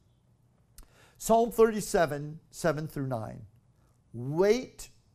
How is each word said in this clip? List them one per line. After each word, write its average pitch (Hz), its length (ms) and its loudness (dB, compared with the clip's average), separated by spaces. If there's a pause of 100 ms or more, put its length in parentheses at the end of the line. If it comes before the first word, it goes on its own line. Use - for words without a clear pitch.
(1200)
Psalm 226 320 2
thirty-seven, 165 880 2 (120)
seven 156 360 -2
through 139 220 -6
nine. 117 380 -8 (640)
"Wait 175 800 -2 (240)